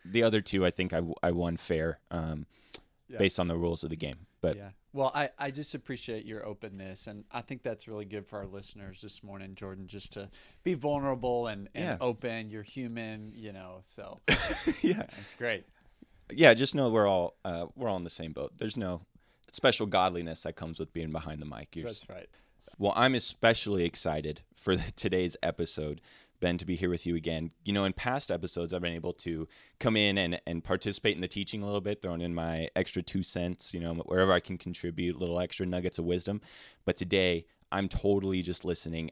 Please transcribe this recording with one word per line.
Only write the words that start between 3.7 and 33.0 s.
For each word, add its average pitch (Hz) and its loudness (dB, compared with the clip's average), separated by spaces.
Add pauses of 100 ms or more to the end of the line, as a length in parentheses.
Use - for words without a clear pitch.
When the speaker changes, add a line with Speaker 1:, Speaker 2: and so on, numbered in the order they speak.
Speaker 1:
of 78 -4
the 80 -6
game. 82 -8 (140)
But 80 2
Speaker 2:
Yeah. 98 -14 (220)
Well, 135 0
I, 143 0
I 143 -4
just 147 -8
appreciate 117 -8
your 110 -10
openness, 98 -12
and 104 -14
I 120 -8
think 131 -12
that's 113 -6
really 107 -8
good 101 -10
for 104 -10
our 98 -8
listeners 98 -14
this - -14
morning, 95 -14
Jordan, 95 -12
just - -12
to 101 -10 (360)
be 185 2
vulnerable 127 0
and, 101 -6
and 170 -2
Speaker 1:
Yeah. 151 -2
Speaker 2:
open. 113 -2
You're 107 -10
human, 110 -8
you 107 -12
know, 92 -14
so - -14
Speaker 1:
<laughs> - -2 (540)
Yeah. 208 2 (120)
Speaker 2:
that's 101 -16
great. 113 -4 (680)
Speaker 1:
Yeah, 139 12
just 131 4
know 139 4
we're 110 6
all, 92 4
uh, 85 -4
we're 120 -6
all 98 0
in 87 -4
the 85 -8
same 80 -8
boat. 71 -6
There's 110 -4
no 90 -4 (500)
special 117 4
godliness 87 2
that 82 -4
comes 80 -8
with 80 -6
being 80 -4
behind 78 -6
the 73 -10
mic. 69 -12
You're 82 -6
Speaker 2:
That's 113 -10
Speaker 1:
s- - -20
Speaker 2:
right. - -16 (500)
Speaker 1:
Well, 98 4
I'm 131 6
especially 110 4
excited 78 -2 (120)
for 95 2
<laughs> - -
the, 80 -2
today's 92 0
episode, 78 -2 (380)
Ben, 90 2
to - -10
be 90 -2
here 87 2
with 87 0
you 85 2
again. 80 -2 (140)
You 101 0
know, 101 4
in 95 2
past 127 -2
episodes, 85 -2
I've 90 0
been 87 -2
able 82 -4
to 80 -6 (320)
come 110 4
in 101 6
and, 87 2
and 82 -2
participate 98 0
in 85 -6
the 90 -2
teaching 101 -4
a 101 -4
little 101 0
bit, 104 -2
throwing 87 -2
in 87 -2
my 82 -2
extra 92 0